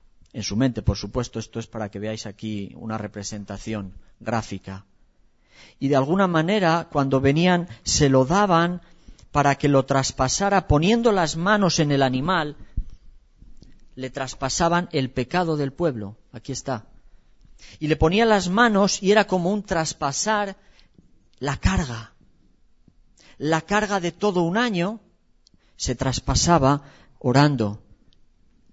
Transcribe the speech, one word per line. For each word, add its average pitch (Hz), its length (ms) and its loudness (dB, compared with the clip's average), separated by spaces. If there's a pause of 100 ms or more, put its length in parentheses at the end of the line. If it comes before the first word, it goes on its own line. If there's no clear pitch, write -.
(320)
En 120 120 -10
su 98 120 -6
mente, 120 260 -2
por 98 160 0
supuesto, 113 420 -8
esto 113 200 -10
es 113 80 -10
para 110 220 -8
que 101 100 -12
veáis 110 280 -8
aquí 104 480 -10
una 110 220 -10
representación 104 1000 -10 (240)
gráfica. 101 680 -8 (960)
Y 139 80 -2
de 139 80 2
alguna 165 320 2
manera, 170 640 0
cuando 135 300 0
venían, 170 480 2 (140)
se - 260 2
lo 131 160 6
daban 175 560 2 (500)
para 143 240 2
que 143 140 0
lo 135 160 4
traspasara, 143 840 0
poniendo 214 440 4
las 170 260 0
manos 190 420 2
en 147 120 2
el 139 120 4
animal, 147 520 -2 (1400)
le 131 140 -10
traspasaban 165 840 -2
el 131 200 -2
pecado 165 440 -2
del 139 160 -4
pueblo. 117 460 -4 (140)
Aquí 131 200 -14
está. 127 360 -8 (920)
Y 151 80 -6
le 151 80 2
ponía 180 300 2
las 202 240 2
manos 202 540 2
y 190 80 4
era 208 160 4
como 180 240 0
un 208 100 -2
traspasar 190 960 -4 (800)
la 139 200 -6
carga. 143 560 -2 (1200)
La 156 240 -2
carga 202 380 -2
de 175 120 -4
todo 185 300 0
un 170 160 0
año 214 420 -2 (760)
se - 180 -4
traspasaba 135 920 2 (360)
orando. 123 640 2 (880)